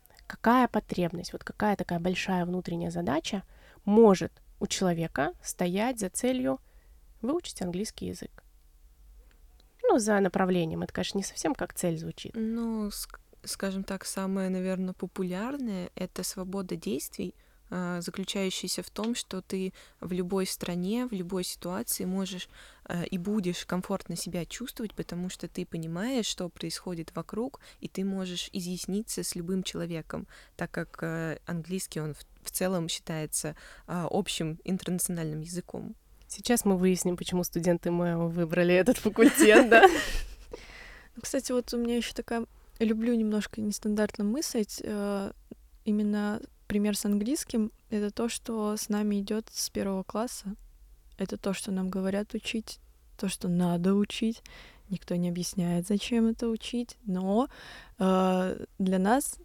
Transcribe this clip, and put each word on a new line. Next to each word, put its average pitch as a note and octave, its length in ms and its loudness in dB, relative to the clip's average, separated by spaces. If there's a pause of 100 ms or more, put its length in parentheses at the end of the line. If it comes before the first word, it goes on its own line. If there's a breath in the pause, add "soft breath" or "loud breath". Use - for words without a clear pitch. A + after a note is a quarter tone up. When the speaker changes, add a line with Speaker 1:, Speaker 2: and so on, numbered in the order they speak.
(280)
Speaker 1:
какая A#3+ 400 4
потребность, F3+ 680 -2
вот - 100 -10
какая - 320 0
такая F3 240 -2
большая F3+ 460 0
внутренняя F3 460 -4
задача F#3+ 520 -2 (420 soft breath)
может G#3 460 8 (280)
у G#3 80 -4
человека F#3 760 0
стоять G#3 580 -2
за F#3+ 100 -2
целью C4 500 0 (600)
выучить D#4 400 -4
английский F3+ 460 -6
язык? - 360 -12 (1400)
Ну, A4+ 160 6
за G#3 200 4
направлением. F3+ 600 2
Это, F3 120 -8
конечно, F#3 240 -4
не G3 60 -2
совсем - 320 -2
как - 180 -6
цель E3+ 240 -2
звучит. D#3+ 380 -10
Speaker 2:
Ну, A3+ 560 -4
ск-, - 280 -12 (240)
скажем G3 400 -4
так, F#3+ 220 -6
самое, F#3+ 440 -2
наверное, F#3 440 -2
популярное — F#3+ 1040 -4
это F#3 280 -6
свобода F#3 520 -6
действий, G3 600 -6 (360)
а, F3 300 -4
заключающаяся F#3 800 -4
в - 60 -12
том, A3+ 260 -4
что - 260 -8
ты F#3+ 320 -4 (260 soft breath)
в E3+ 120 -8
любой F#3 360 0
стране, F#3 600 -2
в A#3+ 60 -6
любой F3+ 300 -4
ситуации F#3 640 -6
можешь, F#3 420 -4 (380 soft breath)
а, F3 180 -4
и - 140 -4
будешь F3+ 480 -2
комфортно F#3 500 -4
себя E3+ 300 -6
чувствовать, - 500 -10
потому F3 340 -8
что - 180 -10
ты F3+ 180 -6
понимаешь, F3+ 640 -4
что F3 220 -6
происходит E3 640 -8
вокруг, G#3+ 440 -6 (200 soft breath)
и - 80 -12
ты - 160 -4
можешь F#3+ 500 -4
изъясниться F3+ 720 -6
с - 120 -6
любым F3+ 280 -2
человеком, E3+ 640 -8 (300 soft breath)
так E3+ 140 -6
как, - 300 -8
а, E3 360 -4 (100)
английский, E3+ 540 -6
он D#3 120 -6
в, - 60 -14 (240)
в - 80 -10
целом F#3 380 0
считается, D#3 680 -4 (320 soft breath)
а, E3+ 240 -4
общим E3 520 -2
интернациональным E3+ 800 -2
языком. F3 540 -10 (320)
Speaker 1:
Сейчас - 380 0
мы G3 120 6
выясним, F3+ 400 4
почему F3+ 260 0
студенты E3+ 480 2
мэо E3+ 360 2
выбрали F3 480 4
этот F#3 220 6
факультет, A3+ 720 10
да? A3+ 180 12
Speaker 2:
<laughs> - 1300 -2
Speaker 3:
Ну, A#3 60 -14
кстати, - 300 -2
вот B3 220 0
у A#3+ 40 0
меня A#3+ 200 0
ещё - 160 -2
такая... A#3 320 -4 (340)
Люблю A3+ 360 2
немножко G#3+ 460 0
нестандартно G#3 640 0
мыслить, A3+ 600 -2
э, G3+ 480 -4 (540)
именно G#3 560 0 (260)
пример G#3 300 2
с - 80 -4
английским — G#3+ 680 0 (200)
это G#3 200 0
то, A#3 160 -2
что G#3+ 480 -2
с - 140 -8
нами G#3 320 2
идёт G#3+ 320 -4
с - 160 -4
первого G3 340 -2
класса. G#3+ 520 -6 (640)
Это G3 180 -4
то, G3 160 -2
что - 180 -6
нам F#3 180 -2
говорят F#3+ 440 -2
учить, - 460 -6 (380)
то, G3 120 -2
что - 180 -6
надо F3 460 4
учить. G#3 480 0 (480 soft breath)
Никто F3+ 260 -4
не F3 140 0
объясняет, F3 580 -2
зачем A3+ 400 2
это A3+ 200 0
учить, A#3 580 -4
но, G3 420 2 (500 loud breath)
э, F#3 680 4 (120)
для F#3+ 220 2
нас, A3+ 460 2